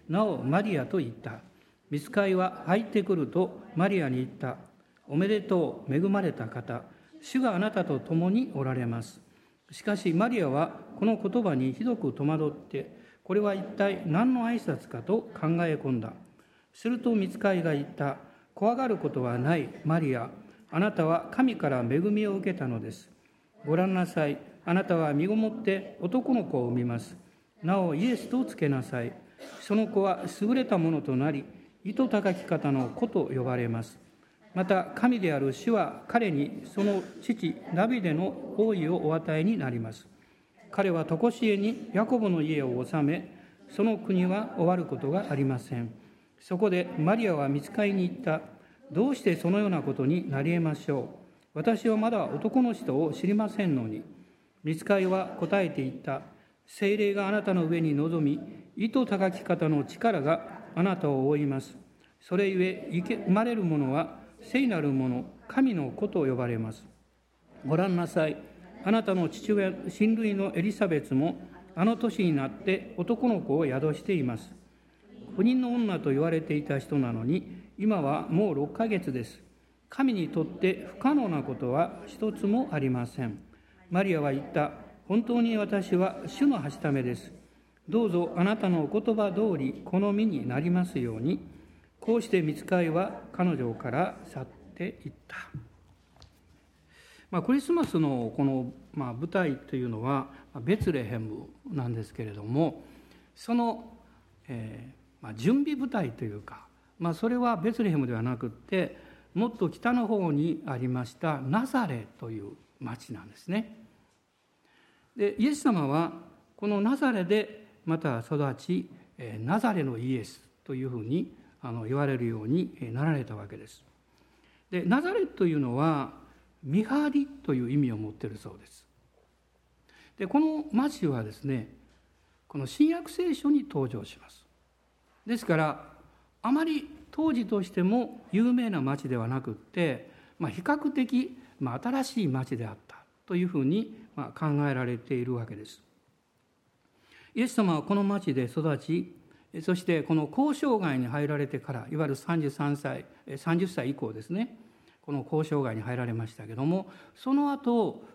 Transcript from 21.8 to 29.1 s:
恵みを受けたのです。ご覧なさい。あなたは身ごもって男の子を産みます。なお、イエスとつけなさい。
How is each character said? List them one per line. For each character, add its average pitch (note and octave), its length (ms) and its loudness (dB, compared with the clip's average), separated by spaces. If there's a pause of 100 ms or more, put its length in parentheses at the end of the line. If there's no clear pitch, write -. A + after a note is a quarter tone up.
恵 B2 180 2
み G#3 280 2
を G3 100 -2
受 F#3+ 160 -2
け F#3 60 -6
た C3 100 -4
の A#2 120 -4
で A2 120 -8
す。 - 180 -18 (560)
ご D#3 100 2
覧 F#3+ 180 2
な F3+ 120 2
さ D#3+ 220 0
い。 C#3+ 100 -2 (260)
あ F3 100 2
な F#3+ 100 2
た F3+ 120 2
は D#3 160 2
身 D3 140 2
ご G#3+ 100 0
も A3 120 2
っ A3 140 -6
て F#3+ 380 -2
男 B3 340 0
の G#3 100 2
子 C#3 140 -2
を B2 100 0
産 A#2+ 100 0
み A#2+ 60 0
ま A#2+ 140 -2
す。 - 180 -10 (460)
な F#3+ 180 2
お、 E3+ 140 0
イ F3+ 120 0
エ B3 100 2
ス - 120 -10
と B3+ 160 0
つ - 120 -8
け D#3 120 2
な C3 140 2
さ B2 200 -4
い。 A#2 100 -6 (480)